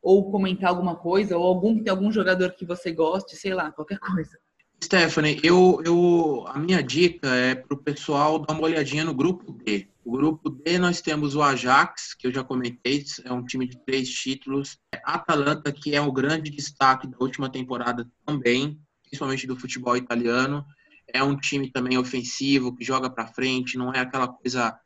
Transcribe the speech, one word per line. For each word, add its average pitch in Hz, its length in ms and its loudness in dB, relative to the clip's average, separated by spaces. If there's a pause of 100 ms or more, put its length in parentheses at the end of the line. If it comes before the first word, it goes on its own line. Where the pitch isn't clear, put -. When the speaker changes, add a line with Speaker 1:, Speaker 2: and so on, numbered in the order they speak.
Speaker 1:
ou 196 280 4
comentar 190 400 0
alguma 180 260 0
coisa, 185 400 0
ou 175 80 0
algum, 190 380 2
tem 202 80 -2
algum 196 200 0
jogador 185 420 2
que - 120 -12
você 175 280 -6
goste, 165 440 -2
sei 190 160 -6
lá, 165 180 -4
qualquer 156 280 -10
coisa? 180 400 -6 (440)
Speaker 2:
Stephanie, 156 600 2
eu, 175 420 8
eu, 170 640 4
a 131 120 -8
minha 165 240 2
dica 147 460 0
é 127 260 2
pro 127 220 -6
pessoal 151 640 0
dar 156 160 -2
uma 156 80 -4
olhadinha 151 420 0
no 160 100 -2
grupo 165 380 0
D. - 360 -4 (160)
O 117 80 -6
grupo 151 360 0
D 160 300 -2
nós 175 220 2
temos 151 340 -2
o 151 80 2
Ajax, 135 720 2
que - 120 -8
eu 123 60 -2
já 131 120 -4
comentei, 127 600 -4 (200)
é 127 80 -8
um 123 120 -6
time 127 220 -6
de 127 180 -12
três 131 240 -2
títulos. 135 720 -6 (160)
É - 100 -14
Atalanta, 151 680 -2
que 147 220 -6
é 147 60 2
o 143 120 0
grande 151 380 -2
destaque 131 580 0
da - 120 -16
última 131 300 -4
temporada 123 580 -6 (160)
também, 139 540 0 (240)
principalmente 131 440 -6
do 127 100 -6
futebol 123 400 -2
italiano. 123 680 0 (440)
É 131 140 -2
um 139 140 2
time 139 340 -4
também 127 260 0
ofensivo, 127 800 0
que 120 80 -12
joga 131 240 -2
pra 117 180 -6
frente, 127 520 -4
não 127 140 -4
é 131 80 -2
aquela 127 280 -2
coisa 123 580 -2